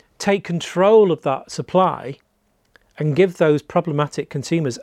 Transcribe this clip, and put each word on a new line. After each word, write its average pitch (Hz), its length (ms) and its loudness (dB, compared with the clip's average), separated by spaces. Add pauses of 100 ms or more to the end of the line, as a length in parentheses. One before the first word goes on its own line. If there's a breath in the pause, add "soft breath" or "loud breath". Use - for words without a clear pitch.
(180)
take 196 260 -2
control 185 680 2
of 151 100 -2
that 135 280 -4
supply 147 680 -2 (840)
and 151 160 -2
give 180 220 2
those 151 240 2
problematic 151 680 -4
consumers 143 540 -4